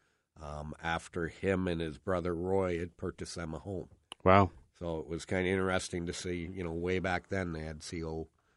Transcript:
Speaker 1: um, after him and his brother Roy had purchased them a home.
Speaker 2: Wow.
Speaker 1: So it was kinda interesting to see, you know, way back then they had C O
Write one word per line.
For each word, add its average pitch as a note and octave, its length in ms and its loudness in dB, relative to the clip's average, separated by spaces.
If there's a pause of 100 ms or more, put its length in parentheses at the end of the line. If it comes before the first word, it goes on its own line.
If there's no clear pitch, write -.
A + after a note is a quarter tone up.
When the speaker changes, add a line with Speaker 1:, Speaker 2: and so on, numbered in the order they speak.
(420)
Speaker 1:
um, D2+ 300 -8 (100)
after E2 460 -2
him F#2 400 0
and E2+ 120 0
his D#2 180 -6
brother F2 360 -2
Roy F2+ 440 0
had F2 180 -6
purchased F2 380 -8
them E2 200 -8
a D#2 40 -8
home. F#2 300 -8 (360)
Speaker 2:
Wow. F#2 260 10 (280)
Speaker 1:
So E2 220 -4
it D2 80 -10
was D#2+ 160 -6
kinda F#2 260 0
interesting F#2 560 0
to F2 60 -4
see, F2 420 -4
you F#2+ 80 -6
know, E2 100 -4
way F2+ 280 0
back F2+ 280 -2
then F#2 240 -2
they D#2 120 -6
had D#2 180 -8
C E2+ 220 -8
O D#2+ 240 -6 (280)